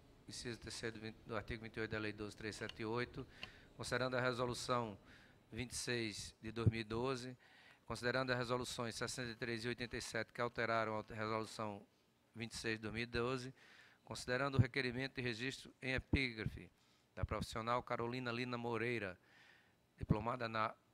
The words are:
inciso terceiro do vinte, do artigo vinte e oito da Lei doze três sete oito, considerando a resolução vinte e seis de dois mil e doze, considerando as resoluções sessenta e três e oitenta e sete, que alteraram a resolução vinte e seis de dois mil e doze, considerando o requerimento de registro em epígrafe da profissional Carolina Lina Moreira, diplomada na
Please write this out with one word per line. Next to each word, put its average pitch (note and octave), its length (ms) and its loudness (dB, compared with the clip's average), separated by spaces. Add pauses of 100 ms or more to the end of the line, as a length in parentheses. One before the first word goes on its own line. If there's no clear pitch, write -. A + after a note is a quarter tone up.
(280)
inciso A2+ 300 -6
terceiro A2+ 380 -6
do G#2+ 60 -12
vinte, A2 140 -8 (100)
do A#2 100 -4
artigo A2 260 -4
vinte A2+ 140 -8
e A#2 40 -2
oito A2 120 0
da A2 60 0
Lei G#2+ 140 0
doze G#2 240 -6
três G#2+ 200 -6
sete A2+ 280 -6
oito, B2 420 -2 (500)
considerando B2+ 400 0
a A#2+ 40 4
resolução A#2+ 800 2 (520)
vinte A#2+ 200 -4
e - 60 -6
seis A2+ 640 -2
de A2 100 -6
dois A2+ 160 6
mil A2+ 120 2
e A2+ 40 0
doze, B2 520 0 (500)
considerando A#2+ 440 2
as B2 80 6
resoluções B2 560 0
sessenta A#2+ 360 -2
e A2+ 40 -6
três A2+ 300 -2
e B2 40 0
oitenta A#2+ 280 -2
e A2+ 40 -2
sete, - 320 -2
que - 80 -2
alteraram A2+ 580 4
a G#2+ 160 -6
resolução A2 680 -2 (520)
vinte A2 180 -6
e - 40 -6
seis A2+ 200 2
de A2 60 -6
dois G#2+ 120 -2
mil A2+ 80 0
e A#2+ 40 -2
doze, B2 460 0 (520)
considerando B2+ 520 0
o B2+ 40 8
requerimento B2+ 560 2
de C3 60 -4
registro B2 600 -4
em C3 120 0
epígrafe A2 760 0 (440)
da F#2 100 -4
profissional A2+ 580 0
Carolina A#2+ 480 0
Lina B2 260 0
Moreira, A2+ 640 0 (800)
diplomada A#2 520 2
na A2+ 260 2 (200)